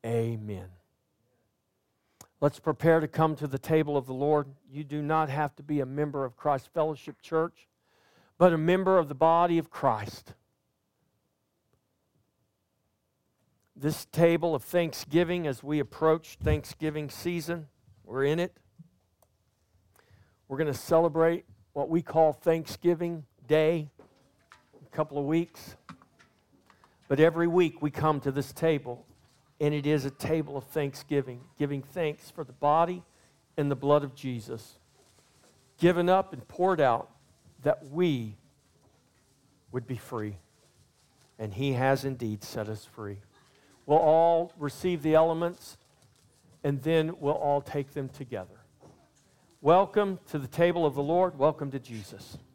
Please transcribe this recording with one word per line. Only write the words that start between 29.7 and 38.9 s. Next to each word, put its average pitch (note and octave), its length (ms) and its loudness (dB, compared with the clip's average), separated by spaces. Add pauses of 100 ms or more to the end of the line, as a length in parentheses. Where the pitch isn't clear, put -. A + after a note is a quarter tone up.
it D3 120 -6
is D3 180 2
a C#3 80 -4
table D#3 460 -4
of B2+ 80 -10
thanksgiving, C#3 760 -4 (180)
giving C#3+ 240 -2
thanks D#3 480 -6
for - 140 -12
the B2+ 80 -14
body E3 500 2 (540)
and C#3+ 160 -2
the C#3 60 -2
blood C#3+ 260 4
of C3+ 100 -10
Jesus, A#2+ 640 -10 (1000)
given F3 300 4
up F#3+ 240 2
and B2 160 -16
poured F3+ 320 0
out A#2+ 300 2 (500)
that - 240 0
we C3+ 500 -2 (1400)